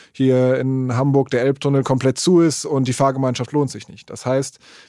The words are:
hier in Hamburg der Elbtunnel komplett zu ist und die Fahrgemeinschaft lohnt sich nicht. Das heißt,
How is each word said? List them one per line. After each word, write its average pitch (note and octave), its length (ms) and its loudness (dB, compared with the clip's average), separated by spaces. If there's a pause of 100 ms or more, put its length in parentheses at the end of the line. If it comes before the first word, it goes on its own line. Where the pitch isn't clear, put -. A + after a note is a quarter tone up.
(140)
hier B2+ 440 2
in C3 380 -2
Hamburg C3+ 360 2
der B2 100 0
Elbtunnel C#3 420 0
komplett C3 340 0
zu F3+ 220 4
ist E3 240 2
und C3+ 240 -2
die B2 60 -2
Fahrgemeinschaft C3 580 -2
lohnt C#3+ 200 -2
sich - 180 -16
nicht. F#2 200 -20
Das - 160 -12
heißt, C3+ 340 -2 (280)